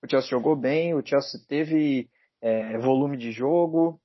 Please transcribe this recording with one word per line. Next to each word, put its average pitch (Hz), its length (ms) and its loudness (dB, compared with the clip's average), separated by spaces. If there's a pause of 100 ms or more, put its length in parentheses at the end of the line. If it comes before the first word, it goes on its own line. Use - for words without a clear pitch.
O 131 80 -10
Chelsea 131 200 2
jogou 143 260 2
bem, 156 380 0
o 139 120 -2
Chelsea 139 400 -2
teve, 151 640 0 (340)
é, 113 360 -2
volume 135 380 2
de 117 140 -8
jogo 165 760 0